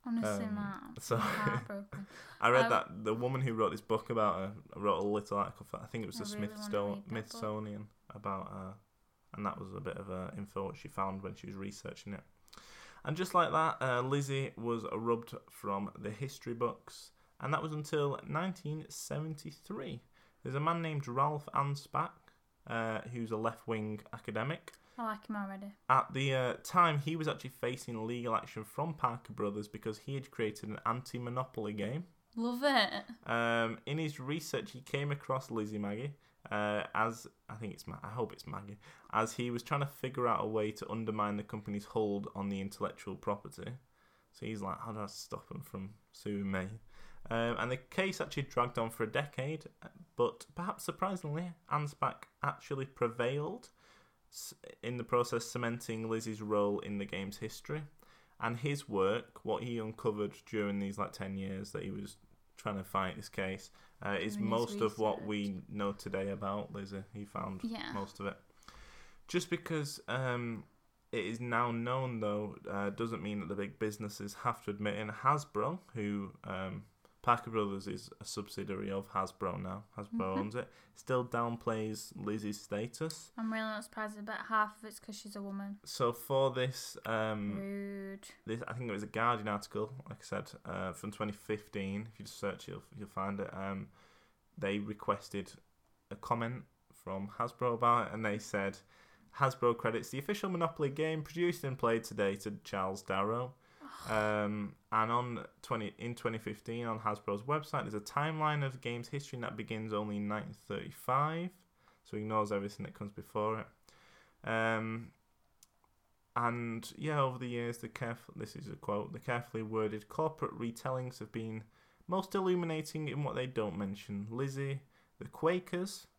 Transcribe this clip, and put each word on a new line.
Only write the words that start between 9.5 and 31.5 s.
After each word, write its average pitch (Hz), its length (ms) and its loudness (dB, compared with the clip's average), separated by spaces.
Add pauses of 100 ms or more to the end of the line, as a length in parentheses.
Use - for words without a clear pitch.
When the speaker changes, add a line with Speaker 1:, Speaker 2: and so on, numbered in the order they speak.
Speaker 2:
was 95 140 -8
a 95 60 -4
bit 95 180 -4
of, 95 120 -8
uh, 92 260 -4
info 101 280 -4
what - 140 -4
she - 100 -14
found 98 340 -2
when 98 120 -6
she - 120 -12
was 101 100 -8
researching 101 580 -8
it. - 80 -10 (800)
And 156 120 0
just 180 180 -2
like 175 180 8
that, 160 300 6
uh, 127 180 4
Lizzie 135 560 2
was 117 360 0
rubbed 117 420 2 (160)
from 101 480 -2
the 101 120 -4
history 123 440 -6
books, - 560 -2 (300)
and 135 120 0
that 160 100 2
was 156 100 -4
until 147 540 2
nineteen 156 600 -2
seventy-three. 151 1120 -6 (400)
There's 131 120 -4
a 139 60 2
man 165 200 4
named 156 280 0
Ralph 143 460 2
Anspach, 143 560 0 (560)
uh, 113 340 2 (120)
who's 117 180 -2
a 113 60 2
left-wing 110 640 0 (140)
academic. 117 580 -2 (260)
Speaker 1:
I 240 60 -2
like 214 240 -4
him 214 80 -2
already. 196 360 -6 (160)
Speaker 2:
At 131 240 8
the, 135 220 4
uh, 127 280 4
time, 170 360 8
he 160 180 0
was 156 100 0
actually 131 240 -2
facing 120 560 -2
legal 120 280 0
action - 300 -2
from 151 300 -2
Parker 120 380 0
Brothers 104 340 0
because 110 320 -4
he - 160 -6
had 135 160 -6
created 107 380 -2
an 107 160 -4
anti-monopoly 120 880 -2